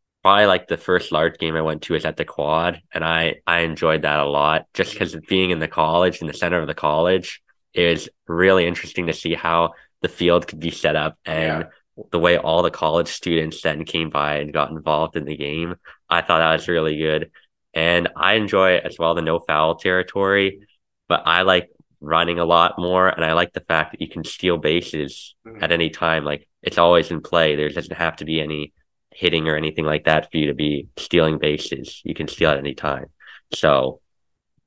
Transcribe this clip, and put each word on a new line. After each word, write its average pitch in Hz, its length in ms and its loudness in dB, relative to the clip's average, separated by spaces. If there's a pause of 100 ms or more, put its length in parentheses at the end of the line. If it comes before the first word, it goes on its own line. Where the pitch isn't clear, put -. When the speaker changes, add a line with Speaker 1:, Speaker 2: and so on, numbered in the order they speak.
(220)
Speaker 1:
probably, 101 240 6
like, 92 220 2
the - 80 -2
first - 340 0
large 80 280 0
game 80 180 -4
I 78 60 -2
went 78 200 -4
to 82 120 -4
was 78 100 -2
at 80 120 -6
the 80 100 -4
Quad, 80 560 -2 (100)
and 82 100 -6
I, 82 340 0 (100)
I 85 140 2
enjoyed 80 420 0
that 73 180 2
a 71 60 2
lot, 73 480 2
just - 220 -2
'cause 87 180 -4
of 78 120 -12
being 92 240 2
in 85 80 -2
the 78 100 -2
college, 85 520 2
in 82 80 -8
the 71 60 -8
center 87 260 0
of 78 80 -4
the 76 60 -6
college, 85 680 0 (300)
it 87 160 2
was 82 200 0 (200)
really 90 380 4
interesting 87 400 -6
to 80 80 -2
see 82 200 -6
how 85 380 0 (300)
the - 60 -2
field 85 380 2
could 78 140 -14
be 80 100 -4
set 78 240 -2
up 78 300 -4
and 80 400 -4 (320)
Speaker 2:
Yeah. - 160 -18
Speaker 1:
the - 80 0
way 87 160 6
all 82 260 2
the 85 80 0
college 80 380 0
students 80 540 -4
then 78 220 -4
came 80 260 -4
by 76 260 0
and 73 160 -6
got 76 180 0
involved 78 460 -2
in 80 80 -6
the 73 120 -8
game. 80 380 -6 (340)
I 82 120 2
thought 80 180 2
that 80 140 4
was 80 160 -2
really 80 300 0
good. 78 320 -2 (440)
And 87 400 0
I 98 200 2
enjoy 98 420 4
as - 220 -6
well 82 160 0
the 85 80 -2
no 80 180 -2
foul 80 360 0
territory, 98 840 0 (480)
but 85 180 0
I 85 160 4
like 92 280 2 (340)
running 85 360 0
a 85 40 0
lot 85 360 4
more, 92 280 2
and - 160 0
I 80 80 2
like 87 200 0
the - 80 -10
fact 80 320 0
that - 80 -14
you 80 80 -8
can 80 160 -10
steal 87 340 0
bases 78 760 -4 (120)
Speaker 2:
Mm-hmm. - 180 -14
Speaker 1:
at 80 80 -2
any 82 180 2
time. 80 340 -2
Like, 73 240 -8 (140)
it's - 160 -4
always 85 320 6
in 80 100 -6
play. 78 360 0
There 76 120 -2
doesn't 80 280 -8
have 82 200 -2
to - 80 -12
be 80 160 -2
any 76 320 -6 (400)
hitting 80 360 0
or 76 80 0
anything 78 280 -4
like 76 200 -2
that 78 260 2
for - 60 -6
you 76 120 2
to 71 60 -2
be 73 320 -2 (100)
stealing 80 420 2
bases. 73 640 -4
You - 100 -6
can 76 140 -8
steal 80 220 2
at 69 80 0
any 69 160 -8
time. 67 320 -6 (480)
So 65 460 2 (680)